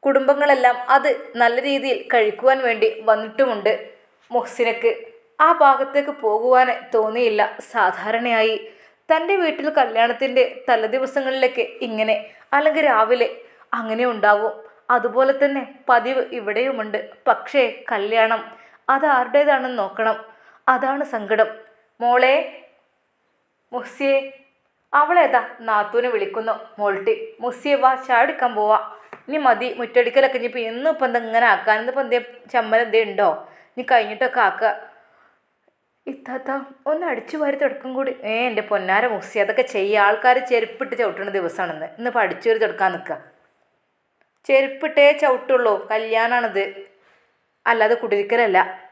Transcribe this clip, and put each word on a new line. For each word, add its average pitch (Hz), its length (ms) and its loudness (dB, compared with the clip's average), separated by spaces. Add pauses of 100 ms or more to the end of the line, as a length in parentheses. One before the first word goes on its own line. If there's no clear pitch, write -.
കുടുംബങ്ങളെല്ലാം 269 680 4 (200)
അത് 277 140 2 (320)
നല്ല 233 160 2 (100)
രീതിയിൽ 269 320 -2 (140)
കഴിക്കുവാൻ 233 540 2
വേണ്ടി 220 220 2 (200)
വന്നിട്ടുമുണ്ട്. 214 640 0 (640)
മുഹ്സിനക്ക് 226 560 -2 (540)
ആ - 20 6 (140)
ഭാഗത്തേക്ക് 277 520 2 (120)
പോകുവാൻ 247 420 4 (260)
തോന്നിയില്ല. 220 480 0 (300)
സാധാരണയായി 220 840 0 (560)
തൻ്റെ 330 300 2
വീട്ടിൽ 302 260 -2 (120)
കല്യാണത്തിൻ്റെ 240 640 0 (240)
തലേദിവസങ്ങളിലൊക്കെ 262 1000 0 (220)
ഇങ്ങനെ, 220 280 -2 (400)
അല്ലെങ്കിൽ 302 360 2
രാവിലെ 233 360 2 (520)
അങ്ങനെ 220 340 -4
ഉണ്ടാവും. 208 400 2 (420)
അതുപോലെ 240 460 2
തന്നെ 277 220 0 (260)
പതിവ് 247 340 2 (160)
ഇവിടെയുമുണ്ട്. 214 580 -4 (300)
പക്ഷേ 254 360 2 (280)
കല്യാണം 220 500 0 (520)
അത് 277 120 0 (120)
ആരുടേതാണെന്ന് 254 640 0
നോക്കണം. 214 360 -2 (560)
അതാണ് 269 300 -2 (100)
സങ്കടം. 214 360 0 (540)
മോളെ, 254 320 4 (1400)
മുഹ്സിയെ, 269 420 -2 (840)
അവളേതാ 302 400 4 (280)
നാത്തൂനെ 226 460 0
വിളിക്കുന്നു. 214 380 -4 (260)
മോൾട്ടി, 202 360 0 (280)
മുഹ്സിയെ 247 400 -2
വാ, 262 80 6 (160)
ചായ 247 180 4
എടുക്കാൻ 277 340 -2
പോവാ. 214 200 2 (480)
ഇനി 285 180 -6
മതി 240 220 2 (120)
മുറ്റടിക്കലൊക്കെ. 247 600 2
ഇനിയിപ്പോൾ 240 320 -6
എന്നും 269 240 -2
ഇപ്പം 269 120 -2
എന്താ 233 200 -2
ഇങ്ങനെ 233 260 2
ആക്കാൻ? 214 280 0
ഇന്നിപ്പോൾ 254 240 -4
എന്തേ 240 140 0 (340)
ചമ്മൽ 226 320 2
എന്തേ 220 220 2
ഉണ്ടോ? 202 220 0 (440)
ഇനി 247 180 -10
കഴിഞ്ഞിട്ടൊക്കെ 233 560 0
ആക്കുക. 214 220 -2 (1400)
ഇത്താത്ത 262 380 -10 (400)
ഒന്ന് 320 220 -2
അടിച്ചു 254 300 -8
വാരി 277 200 -2
തുടക്കും 269 360 -4
കൂടി. 269 140 -4 (200)
ഏ, - 20 -2 (160)
എൻ്റെ 214 220 -4
പൊന്നാര 196 420 0
മുഹ്സി, - 300 -8
അതൊക്കെ 214 200 0 (120)
ചെയ്യുക. 202 320 2
ആൾക്കാർ 240 300 4 (120)
ചെരുപ്പിട്ട് 240 500 -2
ചവിട്ടുന്ന 196 380 -4
ദിവസമാണെന്ന്. 165 500 -6 (100)
ഇന്നിപ്പോൾ 240 280 -2
അടിച്ചു - 240 -4
വാരി 220 140 2
തുടക്കാൻ 190 320 0
നിൽക്കുക. 165 220 -10 (1300)
ചെരുപ്പിട്ടേ 277 580 2 (160)
ചവിട്ടുള്ളൂ. 254 520 2 (180)
കല്യാണമാണിത്, 220 720 0 (1080)
അല്ലാതെ 226 300 4
കുടിരിക്കലല്ല. 202 580 2 (320)